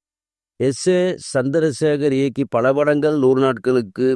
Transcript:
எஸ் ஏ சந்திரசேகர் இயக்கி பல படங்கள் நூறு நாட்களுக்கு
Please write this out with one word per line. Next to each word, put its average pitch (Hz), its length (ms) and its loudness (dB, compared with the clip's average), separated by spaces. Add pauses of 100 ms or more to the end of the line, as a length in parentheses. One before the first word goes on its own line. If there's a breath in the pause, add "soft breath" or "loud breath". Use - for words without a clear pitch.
(600)
எஸ் 131 280 -2
ஏ 180 120 2 (260)
சந்திரசேகர் 147 880 0
இயக்கி 135 320 -2
பல 123 240 0
படங்கள் 147 460 0
நூறு 131 240 4
நாட்களுக்கு 123 720 0